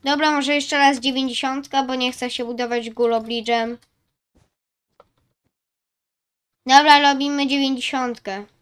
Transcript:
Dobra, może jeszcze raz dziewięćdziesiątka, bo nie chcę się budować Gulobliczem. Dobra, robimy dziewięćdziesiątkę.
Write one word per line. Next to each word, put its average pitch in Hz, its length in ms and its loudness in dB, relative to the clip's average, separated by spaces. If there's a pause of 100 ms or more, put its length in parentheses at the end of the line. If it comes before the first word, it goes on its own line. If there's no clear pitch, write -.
Dobra, 294 280 0
może 285 240 0
jeszcze 285 220 -2
raz 277 220 2
dziewięćdziesiątka, 269 840 -4
bo 262 120 -4
nie 254 160 -4
chcę 247 180 -8
się 240 160 -8
budować 240 440 -6
Gulobliczem. 233 880 -2 (3000)
Dobra, 285 480 6
robimy 277 340 -2
dziewięćdziesiątkę. 254 960 -4 (160)